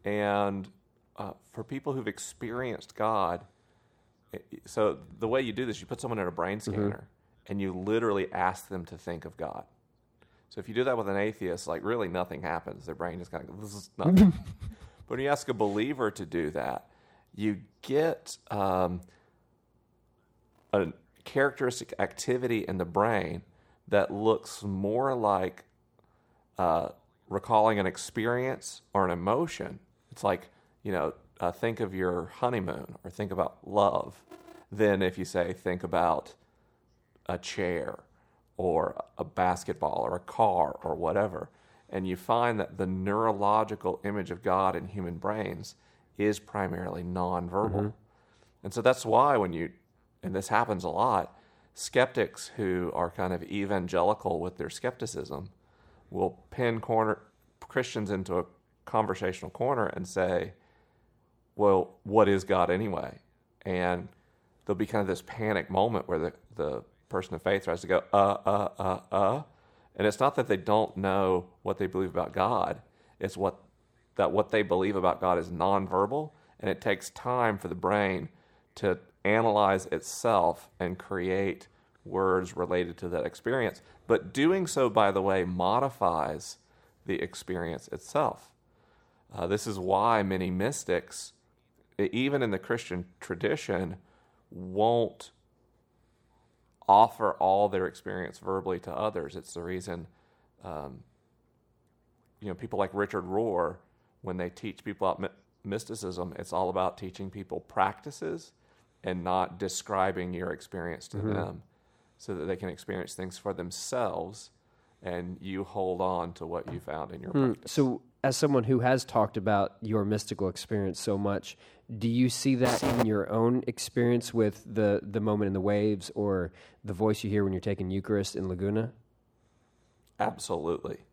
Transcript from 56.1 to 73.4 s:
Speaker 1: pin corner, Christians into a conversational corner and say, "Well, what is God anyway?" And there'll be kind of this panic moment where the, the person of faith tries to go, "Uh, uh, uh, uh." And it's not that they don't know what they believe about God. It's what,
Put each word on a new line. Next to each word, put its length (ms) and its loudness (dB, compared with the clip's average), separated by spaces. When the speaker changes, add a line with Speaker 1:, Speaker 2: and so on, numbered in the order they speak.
Speaker 1:
pin 300 0
corner, 400 2
Christians 420 -2
into 300 0
a 60 -2
conversational 680 -2
corner 360 0
and 200 -6
say, 460 0
"Well, 480 4
what 240 6
is 160 4
God 260 4
anyway?" 500 -2
And 420 0
there'll 120 0
be 100 0
kind 140 0
of 60 0
this 140 -2
panic 480 -2
moment 380 0
where 120 -2
the, 140 -2
the 280 -4
person 260 -4
of 80 -10
faith 220 2
tries 160 -2
to 60 -10
go, 240 4
"Uh, 340 6
uh, 240 2
uh, 200 -2
uh." 320 2
And 80 0
it's 140 2
not 160 4
that 120 0
they 100 2
don't 400 2
know 480 2
what 140 -2
they 100 0
believe 220 -2
about 240 -2
God. 480 2
It's 200 -4
what, 220 -2